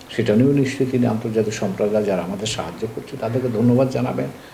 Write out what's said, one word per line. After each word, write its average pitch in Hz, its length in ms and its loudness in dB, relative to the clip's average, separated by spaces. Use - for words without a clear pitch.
সেটা 104 260 2
নিয়েও 135 160 6
নিশ্চয়ই 135 380 0
তিনি 120 160 2
আন্তর্জাতিক 110 480 0
সম্প্রদায় 208 500 0
যারা 185 180 0
আমাদের 196 240 -6
সাহায্য 165 480 -6
করছে - 220 -10
তাদেরকে 123 320 -2
ধন্যবাদ 120 420 4
জানাবেন। 127 360 -2